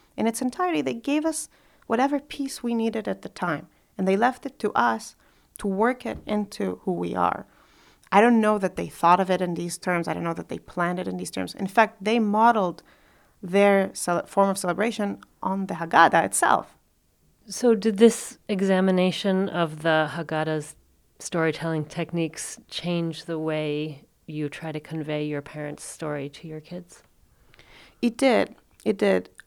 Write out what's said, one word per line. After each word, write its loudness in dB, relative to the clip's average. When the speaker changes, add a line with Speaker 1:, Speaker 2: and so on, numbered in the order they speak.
Speaker 1:
in 0
its -2
entirety, 0
they -2
gave -2
us -4
whatever 0
piece -8
we -2
needed -2
at -6
the -12
time, -4
and 0
they 2
left 0
it -12
to -2
us -2
to -6
work 0
it -8
into -4
who -2
we -4
are. 0
I 8
don't 6
know 2
that -4
they -6
thought 4
of 0
it 2
in -2
these -8
terms. -2
I -4
don't -6
know -4
that -10
they -8
planned -4
it -6
in -6
these -10
terms. -6
In -4
fact, 0
they 2
modeled 2
their 4
cele-, -2
form 2
of -2
celebration -4
on -2
the -6
Haggadah 4
itself. 0
Speaker 2:
So 2
did 0
this 6
examination 2
of -2
the 2
Haggadah's -4
storytelling -2
techniques -6
change -4
the -6
way -4
you -6
try -10
to -8
convey -6
your -4
parents' -12
story -8
to -16
your -12
kids? -16
Speaker 1:
It 0
did. 2
It 0
did. 2